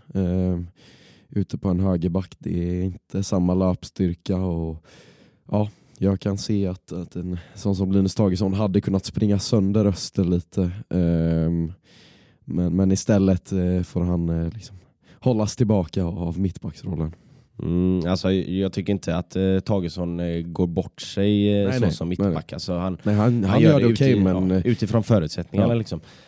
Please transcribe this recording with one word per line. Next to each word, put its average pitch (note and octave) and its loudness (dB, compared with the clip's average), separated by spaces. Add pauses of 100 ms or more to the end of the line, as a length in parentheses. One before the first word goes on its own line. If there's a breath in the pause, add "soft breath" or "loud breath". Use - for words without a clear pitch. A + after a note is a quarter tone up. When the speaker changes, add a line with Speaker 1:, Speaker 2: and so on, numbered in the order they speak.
(140)
Speaker 1:
ehm, F2+ -2 (600 loud breath)
ute - -4
på G2 -2
en F2+ 2
högerback, F#2 -2
det F2 -4
är F2+ -2
inte F#2+ -6
samma F2+ 0
löpstyrka F#2 -2
och E2 -4 (640 loud breath)
ja, G#2 0 (280 soft breath)
jag G2 0
kan G2+ -4
se G2+ -2
att, F#2 -10
att F2 -10
en F2+ -6 (180 loud breath)
sån G2 0
som F#2+ 0
Linus F#2+ 2
Tagesson F#2+ 2
hade G2+ 0
kunnat F#2+ 0
springa G2+ 0
sönder G2+ 2
Öster G2 0
lite. F2 0 (180)
Ehm, E2 0 (760 soft breath)
men, F2 -2
men F#2+ 4
istället, F#2+ 2
eh, F2+ 0
får F2 -4
han, F2 0
eh, E2 -2
liksom A2 -16 (440 soft breath)
hållas G#2+ 0
tillbaka G2 0
av, E2+ -4
av E2+ -4
mittbacksrollen. D#2+ -6 (460 soft breath)
Speaker 2:
Mm, F2+ 0
alltså, F#2 0
jag F#2+ -2
tycker G2+ -2
inte E2+ -4
att, - -6
eh, F#2+ 2
Tagesson, F2 -4
eh, E2+ -4
går F2 -2
bort E2+ -4
sig, G2+ 2
eh, G2 0
Speaker 1:
Nej, B2+ 0
Speaker 2:
så A#2 2
Speaker 1:
nej. E2 2
Speaker 2:
som E2 -4
mittback. F#2 0
Speaker 1:
Nej. D#2 -6
Speaker 2:
Alltså, F2 -6
han, F2+ -4
Speaker 1:
Nej, G#2 2
han, A2 4
Speaker 2:
han A#2 0
Speaker 1:
han G2 4
Speaker 2:
gör D#3+ 8
Speaker 1:
gör C#3+ 6
Speaker 2:
det A#2+ 4
Speaker 1:
det A#2 4
okej, C3 4
Speaker 2:
uti-, G2+ 4
Speaker 1:
men, F#2 2
Speaker 2:
ja, F#2 4
Speaker 1:
eh, F2+ 2
Speaker 2:
utifrån A2+ 0
förutsättningarna, G2+ 2
Speaker 1:
ja. A#2 0
Speaker 2:
liksom. F#2 -6 (260 loud breath)